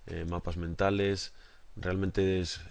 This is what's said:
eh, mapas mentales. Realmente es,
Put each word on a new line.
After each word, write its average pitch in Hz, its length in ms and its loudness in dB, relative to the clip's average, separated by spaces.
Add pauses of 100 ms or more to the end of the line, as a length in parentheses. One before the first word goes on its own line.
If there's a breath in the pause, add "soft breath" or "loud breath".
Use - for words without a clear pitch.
eh, 82 240 -6
mapas 87 280 -2
mentales. 98 760 2 (420 loud breath)
Realmente 95 640 2
es, - 320 -2